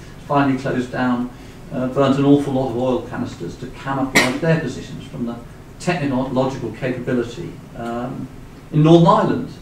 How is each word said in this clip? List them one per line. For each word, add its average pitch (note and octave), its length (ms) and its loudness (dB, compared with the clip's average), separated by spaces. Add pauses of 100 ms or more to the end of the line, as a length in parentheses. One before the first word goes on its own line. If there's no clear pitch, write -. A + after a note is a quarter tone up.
(260)
finally C#3 320 2
closed B2+ 320 -2
down, B2 400 0 (420)
uh, B2+ 160 -2
burnt C3+ 300 4
an C#3 60 2
awful C#3+ 300 6
lot B2+ 160 0
of A2 60 -4
oil B2 320 0
canisters - 480 -8
to - 120 -12
camouflage C3 720 -2
their D#3+ 200 2
positions - 460 -10
from B2 200 -8
the A#2 100 -8 (440)
technological B2+ 920 -2
capability. B2 800 -4 (240)
Um, A#2+ 500 -6 (460)
in D3+ 100 4
Northern E3 240 10
Ireland, G3+ 440 4 (120)